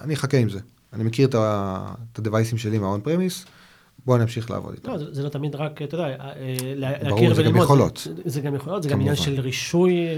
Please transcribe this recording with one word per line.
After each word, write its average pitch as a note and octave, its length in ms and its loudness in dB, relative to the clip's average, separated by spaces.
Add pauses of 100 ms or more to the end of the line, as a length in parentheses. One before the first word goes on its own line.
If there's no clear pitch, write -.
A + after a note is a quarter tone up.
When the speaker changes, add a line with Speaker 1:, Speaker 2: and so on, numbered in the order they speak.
Speaker 1:
אני D3+ 120 -4
אחכה C#3 240 0
עם A2 120 4
זה. G2 100 -6 (340)
אני A2 100 -4
מכיר A#2 240 4
את B2+ 80 0
ה-, G2 580 0 (200)
את - 60 -10
הדווייסים A2 380 0
שלי A2 220 -2
מה-on G2+ 280 -2
premise, F3+ 400 -2 (580)
בוא B2+ 120 6
נמשיך A#2 340 0
לעבוד G2 220 -6
איתם." - 180 -10
Speaker 2:
לא, G#3+ 60 -4
זה, D3 160 -8
זה C#3 100 -6
לא D3 60 -4
תמיד C#3+ 260 -6
רק, D3+ 260 -8
אתה C#3+ 140 -8
יודע, E3+ 100 -2
אה, C3 100 -6 (600)
לה-, C3+ 240 -4
Speaker 1:
ברור, C#3+ 120 -2
Speaker 2:
להכיר A2+ 220 6
Speaker 1:
זה B2+ 80 4
גם D#3 60 2
Speaker 2:
וללמוד. E3+ 160 6
Speaker 1:
יכולות. C3+ 340 6
Speaker 2:
זה, - 140 -10 (140)
זה C#3+ 160 -4
גם C#3+ 140 -2
יכולות, E3 280 -6
זה D3 60 -2
גם C#3 100 2
עניין C#3+ 160 2
Speaker 1:
כמובן. C#3+ 200 -2
Speaker 2:
של C3+ 60 -2
רישוי, E3+ 520 2 (240)